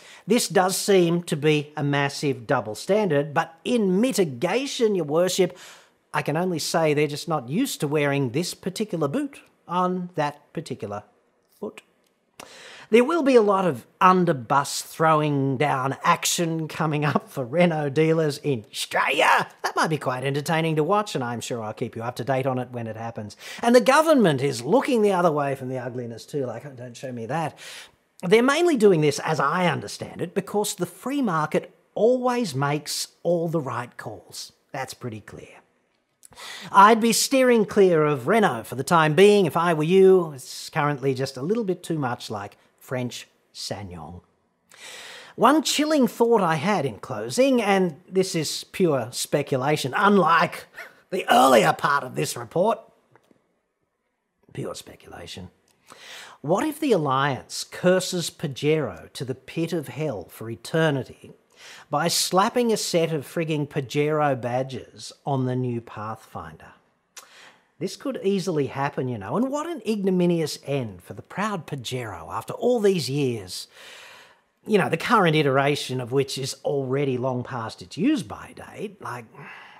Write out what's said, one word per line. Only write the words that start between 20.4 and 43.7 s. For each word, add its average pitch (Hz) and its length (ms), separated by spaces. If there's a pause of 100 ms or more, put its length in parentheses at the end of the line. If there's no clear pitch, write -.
to 151 80
watch, 208 300
and 135 100
I'm 120 160
sure 117 220
I'll 107 100
keep 117 240
you 113 60
up 123 140
to 120 80
date 131 200
on 127 140
it 123 120
when 117 160
it 110 100
happens. 110 380 (280)
And 240 120
the 247 60
government 254 640
is 135 180
looking 214 400
the 208 120
other 175 200
way 139 220
from 131 160
the 131 80
ugliness 120 480
too, 143 180
like, 117 220
"Oh, 143 60
don't 123 220
show 131 180
me 117 120
that." 143 340 (600)
They're 214 220
mainly 302 340
doing 196 240
this, 147 200
as 156 200
I 170 280
understand 110 520
it, 170 140
because 202 400
the 175 100
free 262 380
market 160 520 (200)
always 240 600
makes 143 540 (140)
all 170 260
the 165 100
right 120 380
calls. - 560 (180)
That's - 220
pretty 110 300
clear. - 400 (1080)
I'd 208 300
be 226 140
steering 247 500
clear 180 400
of 143 240
Renault 156 360
for - 100
the 131 100
time 156 300
being 202 320
if 139 100
I 170 160
were 151 100
you. 185 520
It's - 340
currently 143 460
just 131 240
a 127 40
little 214 220
bit 180 180
too 165 160
much 123 300
like 104 300 (200)
French - 500 (260)
Sanyong. 90 680 (1120)